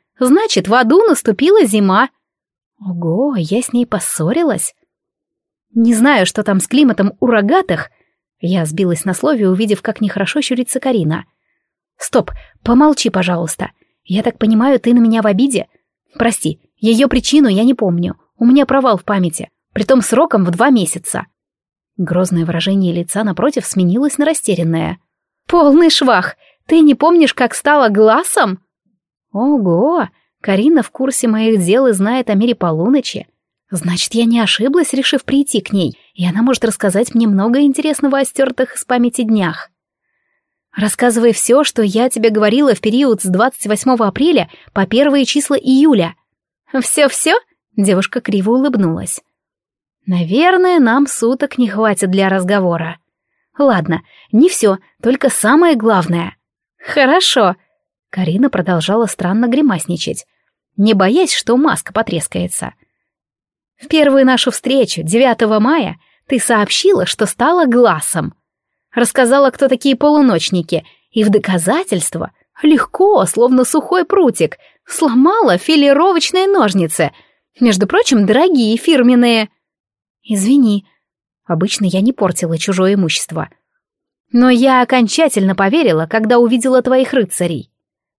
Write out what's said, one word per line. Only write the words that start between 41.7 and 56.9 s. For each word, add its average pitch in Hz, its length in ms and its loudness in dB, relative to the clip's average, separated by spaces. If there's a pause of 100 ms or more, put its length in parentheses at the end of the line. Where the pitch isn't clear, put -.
я 226 280 0
тебе 226 180 -2
говорила 220 460 2
в - 60 -6
период 233 420 0
с - 20 -6
двадцать 196 420 -2
восьмого 226 400 0
апреля 254 440 0 (240)
по 190 120 0
первые 277 380 2
числа 285 320 -2
июля". 262 580 2 (640)
"Все-все?" — 294 560 0 (420)
девушка 196 440 0
криво 196 300 -2
улыбнулась. 202 720 -2 (840)
"Наверное, 330 720 2
нам 269 300 2
суток 254 500 -4
не 247 100 0
хватит 196 440 -2
для 190 160 0
разговора. 180 720 -2 (600)
Ладно, 180 440 0 (280)
не 262 180 4
все, 196 300 0 (240)
только 262 280 0
самое 311 440 2
главное". 180 600 -2 (420)
"Хорошо". 262 800 0 (540)